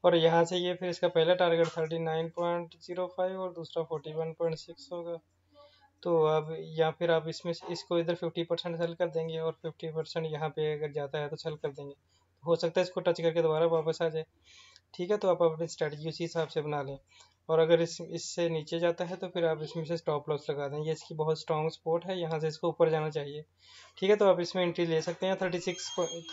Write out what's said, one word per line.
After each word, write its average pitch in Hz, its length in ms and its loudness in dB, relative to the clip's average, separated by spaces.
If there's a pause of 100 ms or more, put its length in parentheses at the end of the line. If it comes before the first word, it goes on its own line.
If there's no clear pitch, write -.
और 175 120 8
यहाँ 165 280 6
से 180 140 -2
ये 180 160 0
फिर 180 140 -4
इसका 175 220 0
पहला 170 240 4
target 170 340 4
thirty 160 320 -2
nine 160 300 -2
point 175 500 -4
zero 180 260 -4 (100)
फ़ाइव 185 240 -2
और 185 120 -4
दूसरा 165 320 -6
फ़ोर्टी 156 300 -8
वन 160 180 -4
पॉइंट 165 260 -2
सिक्स - 340 -18
होगा। 170 240 -8 (840)
तो 165 240 4
अब 156 280 0 (160)
या 160 220 4
फिर 170 180 0
आप 160 180 2
इसमें 170 240 -6
से - 200 -8
इसको 170 260 -2
इधर 170 180 2
fifty 165 280 -4
percent 165 340 -4
sell 170 160 -2
कर 175 160 0
देंगे 160 280 -4
और 160 140 -2 (100)
फिफ्टी 160 280 -8
परसेंट 160 360 -4
यहाँ 156 220 -4
पे 151 240 -2
अगर 151 200 -4
जाता 143 260 -4
है 147 100 -2
तो 151 80 -6
सेल 156 200 -6
कर 151 140 -4
देंगे। 143 240 -12 (500)
हो 165 120 4
सकता 165 240 0
है 180 40 4
इसको 170 180 -4
touch 170 180 2
करके 165 220 2
दोबारा 160 260 4
वापस 160 340 2
आ 165 60 2
जाए, 156 160 -4 (680)
ठीक 175 160 -4
है। 208 60 4
तो 202 140 2
आप 175 120 4
अपनी 160 260 2
स्ट्रेटजी 151 400 -4
उसी 160 160 -6
हिसाब 160 240 -2
से 160 140 -2
बना 147 200 -4
लें। 135 160 -10 (500)
और 160 100 4
अगर 165 220 8
इस, 170 220 -2
इससे 165 460 -4
नीचे 160 300 -2
जाता 170 260 0
है, 180 120 -6
तो 185 120 -8
फिर 175 180 -2
आप 156 160 0
इसमें 160 220 -6
से 165 120 -4
stop 151 340 -2
loss 147 200 -2
लगा 143 180 -2
दें। 147 100 -6
ये 156 140 -4
इसकी - 220 -8
बहुत 156 260 -2
strong 160 300 -2
सपोर्ट 165 340 -2
है, 185 140 -4
यहाँ 165 220 -2
से 156 80 -2
इसको 156 200 -2
ऊपर 165 220 4
जाना 156 200 0
चाहिए, 147 340 -8 (540)
ठीक 190 120 2
है। 208 60 8
तो 202 120 6
आप 175 120 6
इसमें 180 220 0
entry 175 240 0
ले 160 160 2
सकते 175 240 -4
हैं 190 100 2
थर्टी 180 240 -2
सिक्स, - 300 -6 (420)